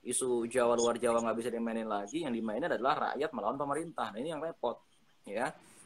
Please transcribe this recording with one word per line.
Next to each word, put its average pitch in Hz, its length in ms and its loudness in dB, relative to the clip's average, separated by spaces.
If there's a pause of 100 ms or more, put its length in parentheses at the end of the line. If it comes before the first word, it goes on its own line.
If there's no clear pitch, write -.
isu 123 400 2
Jawa 120 240 4
luar 117 240 4
Jawa 117 240 4
nggak 113 160 2
bisa 117 160 -2
dimainin 113 320 -2
lagi, 104 400 -4
yang 131 80 -2
dimainin 113 400 0
adalah 117 400 2
rakyat 135 240 -2
melawan 113 240 -2
pemerintah. 143 480 -4
Nah, 104 120 -8
ini 160 120 -4
yang 147 80 -6
repot, 147 400 -4 (480)
ya. 120 240 -4 (340)